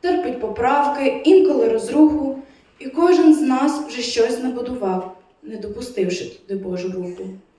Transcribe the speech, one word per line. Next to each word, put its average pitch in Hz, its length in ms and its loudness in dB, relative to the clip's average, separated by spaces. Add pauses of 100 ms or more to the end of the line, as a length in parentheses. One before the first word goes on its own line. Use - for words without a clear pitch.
терпить 254 400 -2
поправки, 277 840 -2
інколи 320 440 6
розруху, 277 680 2 (400)
і 269 60 -14
кожен 330 500 6
з - 60 -2
нас 277 460 0
вже 240 140 -8
щось 240 420 0
набудував, 240 760 -6 (260)
не 220 140 -14
допустивши - 680 -6
туди 190 380 -10
Божу 180 280 -6
руку. 180 320 -10 (360)